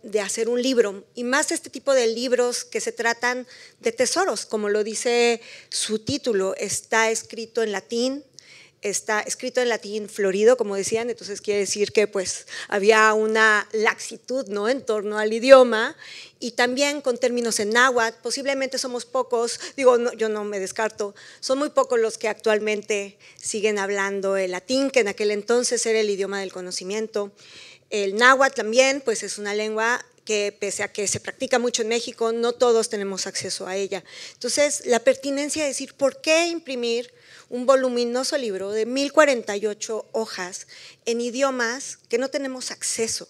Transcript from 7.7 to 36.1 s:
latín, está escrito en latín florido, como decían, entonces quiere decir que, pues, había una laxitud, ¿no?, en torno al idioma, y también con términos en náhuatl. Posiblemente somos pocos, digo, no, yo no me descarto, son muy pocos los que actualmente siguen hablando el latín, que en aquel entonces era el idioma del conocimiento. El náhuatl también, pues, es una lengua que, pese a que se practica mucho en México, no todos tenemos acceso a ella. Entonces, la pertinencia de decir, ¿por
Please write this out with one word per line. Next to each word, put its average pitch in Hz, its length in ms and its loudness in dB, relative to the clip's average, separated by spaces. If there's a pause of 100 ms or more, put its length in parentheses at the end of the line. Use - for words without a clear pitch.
latín, 240 540 -4 (580)
está 208 380 -2
escrito - 400 -4
en 247 80 0
latín 208 400 -4
florido, 208 480 4
como 208 180 -2
decían, 220 340 -2
entonces 196 320 -10
quiere 202 200 -2
decir 202 320 -2
que, 208 160 4
pues, 196 400 -6 (180)
había 214 480 4
una 214 560 4
laxitud, 226 760 -2
¿no?, 202 200 -2
en 262 160 0
torno 208 360 -2
al 214 120 0
idioma, 247 640 6 (440)
y 240 100 -8
también 277 500 0
con 247 160 -2
términos 240 440 -2
en 208 100 -2
náhuatl. 240 500 2
Posiblemente 262 580 -4
somos 247 260 -8
pocos, 247 560 -2 (160)
digo, 247 220 6
no, 240 160 0
yo 220 140 -2
no 214 140 -4
me 208 160 -6
descarto, 208 560 -4 (240)
son 269 220 -2
muy 294 100 0
pocos 254 300 2
los 220 180 -2
que - 80 -4
actualmente 208 880 -2 (240)
siguen 208 380 0
hablando 196 580 0
el 190 140 -2
latín, 262 400 0
que 262 100 4
en 202 80 2
aquel 208 220 -2
entonces 233 560 0
era 220 140 2
el 214 100 0
idioma 196 300 -2
del 190 120 -8
conocimiento. 202 800 -6 (580)
El 202 280 -2
náhuatl 262 400 6
también, 254 440 4
pues, 220 220 -2
es 202 160 -8
una 208 160 -6
lengua 220 500 -2 (200)
que, 208 340 -2
pese 202 240 -6
a 202 100 -6
que 202 140 -4
se - 140 -2
practica - 400 -2
mucho 240 220 -2
en 214 60 -2
México, 226 440 -2
no 233 200 0
todos 233 360 4
tenemos 196 400 -6
acceso 190 400 -8
a 185 80 -6
ella. 196 260 -4 (300)
Entonces, 285 540 -2
la 233 120 4
pertinencia 277 640 0
de 285 60 0
decir, 269 260 -6
¿por 269 260 0